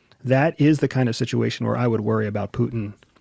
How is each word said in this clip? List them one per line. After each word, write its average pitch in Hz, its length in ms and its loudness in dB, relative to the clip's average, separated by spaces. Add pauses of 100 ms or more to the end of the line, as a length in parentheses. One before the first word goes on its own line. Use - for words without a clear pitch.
(240)
that 135 360 2
is 147 180 4
the 139 100 0
kind 127 200 0
of 113 80 -4
situation 117 500 -2
where 113 100 -2
I 123 100 0
would 113 160 0
worry 110 240 0
about 101 260 -6
Putin 117 420 -4 (260)